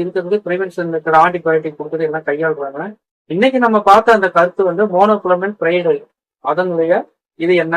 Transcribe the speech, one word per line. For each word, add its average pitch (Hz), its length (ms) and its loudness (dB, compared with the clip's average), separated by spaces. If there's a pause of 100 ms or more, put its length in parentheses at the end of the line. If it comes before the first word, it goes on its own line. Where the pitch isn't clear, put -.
இருக்கிறதுக்கு 185 460 -4
பிரிவென்ஷன் 180 460 -4
மெத்தட், 160 300 2
ஆன்டிபயோட்டிக் 160 540 -2
கொடுக்குறது 156 320 -4
எல்லாம் 156 200 -6
கையாளுறாங்க. 147 520 -4 (480)
இன்னைக்கு 247 360 0
நம்ம 220 260 2
பார்த்த 220 260 6
அந்த 190 200 0
கருத்து 180 340 2
வந்து 185 140 0 (100)
மோனோஃபிலமெண்ட் 196 680 0
பிரைடட், 165 420 0 (420)
அதனுடைய 165 460 -2 (480)
இது 170 140 0 (100)
என்ன 160 140 -4